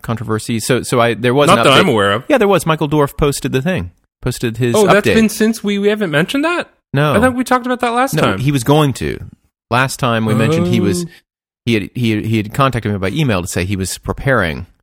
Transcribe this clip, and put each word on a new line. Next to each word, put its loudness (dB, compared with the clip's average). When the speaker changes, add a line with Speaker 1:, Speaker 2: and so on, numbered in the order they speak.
Speaker 1:
controversy? -4
So, 0
so 0
I, 4
there 0
was 4
Speaker 2:
Not 6
Speaker 1:
an 2
Speaker 2:
that 4
Speaker 1:
update. 6
Speaker 2:
I'm 2
aware 2
of. -4
Speaker 1:
Yeah, 2
there 2
was. 2
Michael 0
Dorff 0
posted -2
the 0
thing. -4
Posted -4
his 0
Speaker 2:
Oh, 4
Speaker 1:
update. 4
Speaker 2:
that's 2
been 4
since -2
we, 0
we 2
haven't -2
mentioned -2
that? -4
Speaker 1:
No. 0
Speaker 2:
I 2
thought 2
we -2
talked -2
about -2
that 0
last -2
Speaker 1:
No, 0
Speaker 2:
time. 0
Speaker 1:
he 0
was 0
going 2
to. -6
Last -2
time 0
we 0
mentioned 0
he 0
was, 0
Speaker 2:
Oh. -12
Speaker 1:
he 0
had, -4
he, 0
he -2
had -4
contacted 0
me -4
by -4
email 0
to -6
say -2
he -4
was -6
preparing -2